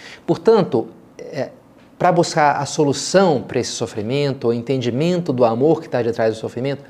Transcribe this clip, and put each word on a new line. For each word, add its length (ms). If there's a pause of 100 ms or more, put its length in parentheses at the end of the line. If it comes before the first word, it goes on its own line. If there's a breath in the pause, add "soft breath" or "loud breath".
(260 loud breath)
Portanto, 600 (300)
é, 320 (480)
pra 140
buscar 460
a 80
solução 760
pra 180
esse 120
sofrimento, 800
o 40
entendimento 800
do 120
amor 360
que 80
tá 120
detrás 340
do 40
sofrimento, 500